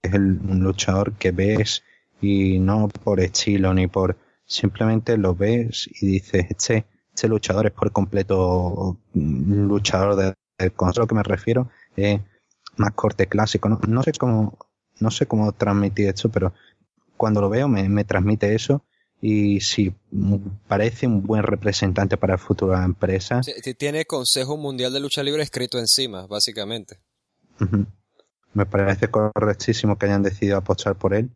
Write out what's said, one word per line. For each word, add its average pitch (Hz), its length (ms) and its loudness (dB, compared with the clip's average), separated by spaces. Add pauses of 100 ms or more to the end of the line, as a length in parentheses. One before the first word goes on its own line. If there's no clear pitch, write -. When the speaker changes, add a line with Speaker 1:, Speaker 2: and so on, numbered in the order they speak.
Speaker 1:
es 92 140 -2
el, 98 240 4
un 95 240 0
luchador 98 520 0
que 92 180 0
ves 104 500 0 (380)
y 98 380 2
no 101 300 4
por 101 320 0
estilo 95 540 2
ni 92 120 4
por, 92 300 0 (280)
simplemente 110 720 0
lo 95 180 2
ves 113 540 -2 (120)
y 101 60 -2
dices, 95 440 0
"Este, - 360 -2 (280)
este - 140 -2
luchador 107 380 0
es - 60 0
por - 200 -2
completo 92 1040 0 (180)
un 85 540 2
luchador 101 480 2
de, 95 180 2 (240)
del 92 140 0
consejo". 92 300 2
A - 20 4
lo 110 40 -2
que 113 60 0
me 107 80 2
refiero 117 480 0 (260)
es 101 240 2 (560)
más 107 180 2
corte - 340 -2
clásico, 104 400 0
no, 107 180 0
no 117 160 0
sé 156 100 0
cómo, 110 460 -2 (400)
no 110 140 0
sé - 140 -2
cómo 107 260 0
transmitir 101 560 0
esto, 98 200 -2
pero 92 240 0 (640)
cuando 107 240 2
lo 101 80 2
veo 127 200 0
me, 98 200 2
me 101 160 0
transmite 104 500 2
eso 139 300 0 (360)
y 104 400 2
sí, 98 320 0 (760)
parece 113 400 0
un 101 160 2
buen 107 180 0
representante 98 720 0
para 95 180 0
el 90 60 -2
futuro 92 320 0
de 92 60 2
la 90 60 0
empresa. 95 580 -2
Speaker 2:
Sí, 131 100 -6 (100)
sí, 127 120 -8
tiene 147 320 -4
Consejo 135 500 -2
Mundial 131 360 -4
de 139 80 -4
Lucha 139 240 -4
Libre 151 180 -2
escrito 127 360 -6
encima, 110 500 -2
básicamente. 104 680 -6 (640)
Speaker 1:
Ujú. 98 260 0 (680)
Me 104 120 0
parece 98 420 0
correctísimo 107 880 0
que 104 80 -2
hayan 101 160 2
decidido 98 340 0
apostar 95 400 -2
por 98 180 -2
él. 117 220 0